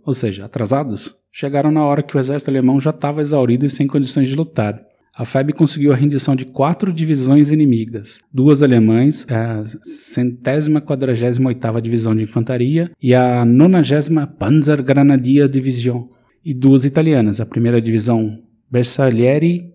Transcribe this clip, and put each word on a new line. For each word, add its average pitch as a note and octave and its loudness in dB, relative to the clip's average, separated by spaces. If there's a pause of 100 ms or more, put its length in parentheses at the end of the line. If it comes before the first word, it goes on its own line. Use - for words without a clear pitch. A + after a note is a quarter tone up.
ou C#3+ -4
seja, G2+ -6
atrasados, A2 -6 (140)
chegaram C#3+ -2
na D3+ 0
hora D3 0
que D3 -8
o C#3+ 0
exército C3+ -4
alemão C3+ 2
já D3 0
estava D3+ -6
exaurido C3+ 0
e C#3+ -2
sem C3+ -2
condições C3+ 0
de C3+ -4
lutar. A2+ -4 (340)
A A#2+ -8
feb C#3 -2
conseguiu D3 0
a C3+ 2
rendição C#3 0
de B2+ -10
quatro F3 -2
divisões D3 2
inimigas, A#2 -2 (120)
duas C#3 4
alemães, B2 2
a A2+ -4 (220)
centésima C3 -4
quadragésima C3 -2
oitava A#2 -4
Divisão A2+ -2
de A2 0
Infantaria B2+ -2 (120)
e B2 2
a B2 2
nonagésima D3 4
Panzergranadier C#3 2
Division, B2+ -4 (400)
e D#3 -6
duas C3+ 4
italianas, C#3 0
a A2 -4
primeira A#2 0
divisão A2 -2 (300)
Bersaglieri, C3 0